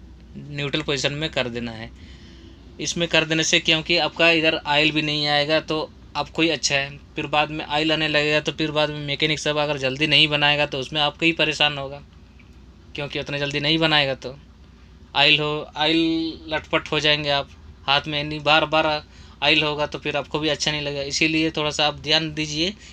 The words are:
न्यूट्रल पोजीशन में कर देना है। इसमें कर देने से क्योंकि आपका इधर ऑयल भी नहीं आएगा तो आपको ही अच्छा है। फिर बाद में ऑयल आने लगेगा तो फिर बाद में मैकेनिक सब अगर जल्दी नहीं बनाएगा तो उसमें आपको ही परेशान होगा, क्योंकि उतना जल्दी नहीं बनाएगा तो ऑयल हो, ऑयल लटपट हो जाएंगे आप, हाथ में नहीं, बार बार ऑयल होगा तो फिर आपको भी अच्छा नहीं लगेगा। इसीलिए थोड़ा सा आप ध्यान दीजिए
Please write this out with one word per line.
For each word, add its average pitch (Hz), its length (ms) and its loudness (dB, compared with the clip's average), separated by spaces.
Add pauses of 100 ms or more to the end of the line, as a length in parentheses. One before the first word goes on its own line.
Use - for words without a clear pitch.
(360)
न्यूट्रल 143 460 -4
पोजीशन 139 320 -2
में 151 160 -4
कर 123 200 -2
देना 117 220 -6
है। 113 180 -12 (920)
इसमें 165 280 -2
कर 160 160 4
देने 160 200 0
से 170 160 4
क्योंकि 165 380 0
आपका 165 340 2
इधर 160 240 4
ऑयल 151 360 2
भी 151 100 0
नहीं 151 260 -2
आएगा 147 340 2
तो 156 280 -4 (260)
आपको 147 260 -2
ही 165 80 4
अच्छा 143 240 -2
है। 139 240 -2 (180)
फिर 156 120 -4
बाद 151 220 2
में 156 140 -6
ऑयल 156 280 0
आने 156 160 0
लगेगा 151 320 2
तो 147 140 -4
फिर 156 180 -2
बाद 151 180 2
में 147 160 -8
मैकेनिक 147 320 0
सब 151 200 -2
अगर 147 200 0
जल्दी 135 280 0
नहीं 147 220 6
बनाएगा 147 380 2
तो 143 120 -6
उसमें 151 220 -4
आपको 147 240 -2
ही 165 100 4
परेशान 147 440 0
होगा, 139 240 -10 (920)
क्योंकि 147 260 -4
उतना 143 180 -4
जल्दी 143 220 -2
नहीं 156 180 4
बनाएगा 151 380 4
तो 131 180 -12 (840)
ऑयल 147 240 6
हो, 151 260 -4 (100)
ऑयल 160 720 0
लटपट 156 440 -4
हो 151 80 0
जाएंगे 147 300 2
आप, 139 200 -2 (320)
हाथ 143 260 0
में 147 160 -4
नहीं, 151 160 -6
बार 151 260 4
बार 156 200 2 (560)
ऑयल 151 200 4
होगा 147 240 0
तो 147 120 -6
फिर 143 180 -4
आपको 143 220 -4
भी 151 100 -2
अच्छा 147 220 -2
नहीं 151 120 -4
लगेगा। 143 220 -4
इसीलिए 156 460 0
थोड़ा 151 220 -2
सा 147 140 0
आप 143 140 -2
ध्यान 151 340 0
दीजिए 156 400 -4 (180)